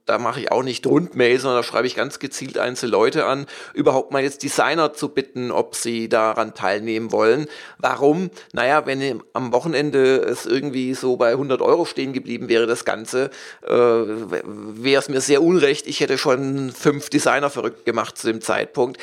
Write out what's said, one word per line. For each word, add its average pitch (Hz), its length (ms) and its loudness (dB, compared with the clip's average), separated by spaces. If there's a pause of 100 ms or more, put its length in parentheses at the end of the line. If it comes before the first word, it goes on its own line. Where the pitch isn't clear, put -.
da 107 120 0
mache 120 220 -4
ich - 120 -4
auch 123 120 2
nicht 131 240 -6
Rundmail, 131 500 2
sondern 127 220 0
da 113 40 -2
schreibe 120 220 -2
ich 127 100 -4
ganz 127 240 -4
gezielt 135 380 -10
einzelne 123 340 -2
Leute 151 340 2
an, 135 200 -2 (280)
überhaupt 135 380 2
mal 139 120 0
jetzt 135 200 -6
Designer 147 500 2
zu 143 160 -6
bitten, 123 420 -4
ob - 240 0
sie 113 320 -4
daran 110 460 0
teilnehmen 107 580 -2
wollen. 113 360 2 (300)
Warum? 139 520 2 (240)
Naja, 135 320 2
wenn 135 160 -2
im, 131 220 -4 (100)
am 123 180 -2
Wochenende 135 640 4
es - 280 -2
irgendwie 131 480 -2
so 127 240 0
bei 117 180 4
hundert 131 260 -2
Euro 160 240 4
stehen 135 280 -6
geblieben 120 340 -6
wäre, 113 200 4
das 120 180 -2
Ganze, 127 460 -4 (320)
äh, - 100 -4
w-, 113 720 2
wär's 110 640 -2
mir 135 120 0
sehr 143 220 4
unrecht. 151 440 2
Ich 143 120 -8
hätte 135 180 0
schon 135 540 -2
fünf 143 380 -2
Designer 143 400 2
verrückt - 360 -6
gemacht 113 320 -2
zu 120 100 -4
dem 113 140 -2
Zeitpunkt. 123 600 -2